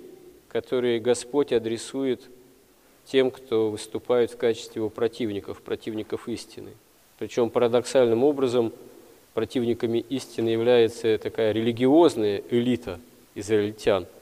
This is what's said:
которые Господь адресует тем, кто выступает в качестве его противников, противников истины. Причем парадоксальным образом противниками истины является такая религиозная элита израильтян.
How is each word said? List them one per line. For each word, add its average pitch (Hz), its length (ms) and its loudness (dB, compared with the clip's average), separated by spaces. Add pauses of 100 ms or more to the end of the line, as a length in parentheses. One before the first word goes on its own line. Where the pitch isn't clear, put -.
(480)
которые 120 540 -2
Господь 123 500 0
адресует 117 720 -2 (840)
тем, 131 260 2
кто 110 400 -2
выступает 113 640 -2
в - 60 -16
качестве 117 420 -4
его 110 100 -2
противников, 104 720 -6
противников 110 680 -8
истины. 101 400 -12 (500)
Причем 113 300 -2
парадоксальным 120 760 2
образом 127 480 2 (600)
противниками 117 640 -2 (100)
истины 127 400 -4
является 113 680 2
такая 110 340 -2
религиозная 113 1000 2
элита 120 520 -2 (340)
израильтян. 104 720 -2 (140)